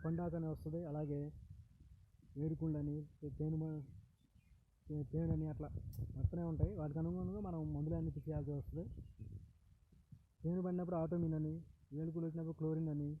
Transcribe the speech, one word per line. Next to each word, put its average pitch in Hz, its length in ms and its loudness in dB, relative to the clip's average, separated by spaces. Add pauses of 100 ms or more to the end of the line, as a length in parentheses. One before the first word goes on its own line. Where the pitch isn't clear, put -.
పండాకు 170 320 2
అని 160 100 0
వస్తుంది. 160 400 -2
అలాగే 147 460 -2 (1040)
వేరుకుళ్ళని, 151 640 0 (200)
తే-, 143 160 -6
తేను 156 180 2
మ-, 156 260 -2 (1080)
తే-, 151 240 0
తేనని 160 360 4
అట్లా 151 200 -4 (500)
వస్తూనే 170 240 4
ఉంటాయి. 165 320 2
వాటికి 151 240 0
అనుగుణంగా 180 420 2
మనం 160 320 0
మందులన్నీ 160 380 2
పిచికారి 147 400 0
వస్తుంది. 143 380 -2 (1500)
తేను 175 200 2
పడినప్పుడు 180 340 2
ఆటోమిన్ 160 380 4
అని, 156 280 2 (300)
వేరుకుళ్ళు 160 340 0
వచ్చినప్పుడు 160 280 -2
క్లోరిన్ 160 340 2
అని. 147 320 2